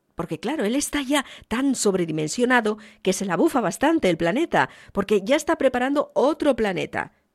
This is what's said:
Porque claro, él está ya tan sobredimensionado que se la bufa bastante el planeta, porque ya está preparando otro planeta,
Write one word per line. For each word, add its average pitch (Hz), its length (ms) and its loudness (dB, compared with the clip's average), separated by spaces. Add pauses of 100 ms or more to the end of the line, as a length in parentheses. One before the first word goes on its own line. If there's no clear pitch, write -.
(160)
Porque 170 220 -6
claro, 247 280 -4
él 233 100 0
está 294 240 -2
ya 277 240 0 (240)
tan 262 260 0
sobredimensionado 208 1000 0 (240)
que 185 140 0
se 208 100 -6
la 175 140 -2
bufa 269 240 2
bastante 233 480 2
el 170 80 0
planeta, 170 500 0 (240)
porque 196 300 0
ya 214 120 0
está 311 220 0
preparando 269 580 0
otro 269 420 2
planeta, 170 580 -4 (200)